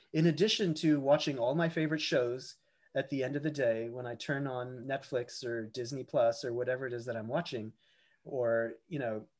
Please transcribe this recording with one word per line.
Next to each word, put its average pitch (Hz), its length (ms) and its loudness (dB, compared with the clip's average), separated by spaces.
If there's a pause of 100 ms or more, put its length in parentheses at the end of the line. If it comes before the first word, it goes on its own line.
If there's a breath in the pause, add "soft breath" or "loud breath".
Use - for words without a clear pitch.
(120)
in 160 160 4
addition 175 460 4
to 151 260 4
watching 139 400 4
all 123 160 2
my 165 140 4
favorite 156 320 0
shows 127 540 0 (400)
at 135 140 -2
the 135 140 -2
end 135 140 -2
of 143 60 -2
the 156 60 0
day 117 400 0
when 123 160 -8
I 120 100 -6
turn 139 320 -2
on 127 380 -6
Netflix 135 600 -4
or 117 220 -4
Disney 123 360 -8
Plus 120 400 2
or 123 100 -4
whatever 127 320 -2
it 123 60 -6
is 120 140 -6
that 120 100 -6
I'm 110 140 -6
watching, 127 420 -4 (540)
or, 113 480 0 (160)
you 151 100 -4
know, 110 220 -2 (180)